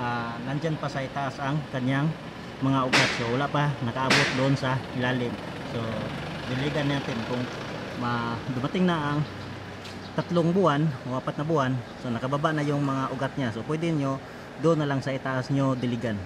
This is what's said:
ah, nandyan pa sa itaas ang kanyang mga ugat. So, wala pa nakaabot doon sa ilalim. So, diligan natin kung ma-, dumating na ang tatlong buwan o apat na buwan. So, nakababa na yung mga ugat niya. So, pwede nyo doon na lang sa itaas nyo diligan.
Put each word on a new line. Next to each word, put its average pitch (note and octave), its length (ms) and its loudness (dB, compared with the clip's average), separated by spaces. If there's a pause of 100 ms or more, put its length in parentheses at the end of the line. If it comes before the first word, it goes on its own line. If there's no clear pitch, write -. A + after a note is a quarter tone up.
ah, A#2 320 -2 (160)
nandyan D3+ 320 0
pa C#3+ 80 -4
sa C3+ 160 -4
itaas C#3 320 -4
ang C#3+ 320 0
kanyang C3+ 400 2 (480)
mga C3+ 320 4
ugat. B2 200 4 (120)
So, A#2 160 0
wala C#3+ 80 2
pa C#3+ 240 2 (160)
nakaabot C3 480 4
doon C3+ 240 4
sa C3 160 0 (240)
ilalim. B2 320 0 (400)
So, A#2+ 80 -4 (720)
diligan C#3+ 400 0
natin C#3 260 -2 (140)
kung B2 140 0 (580)
ma-, A#2 320 0 (160)
dumating D3 380 2
na D3 260 2
ang D3+ 60 2 (960)
tatlong E3 320 2
buwan E3+ 320 4 (320)
o B2+ 80 -2
apat C#3 160 -4
na D3 80 -4
buwan. C#3 320 4 (240)
So, C3 80 -4
nakababa C3 400 0
na D#3 160 2
yung C#3+ 160 2
mga C3+ 320 0
ugat B2+ 240 -2
niya. B2+ 160 0
So, A2+ 160 -4
pwede D#3+ 240 0
nyo C3+ 240 2 (480)
doon D#3+ 160 6
na D3 80 2
lang C#3 160 0
sa C3+ 80 -2
itaas C3 400 -2
nyo C3+ 240 4
diligan. A#2+ 500 0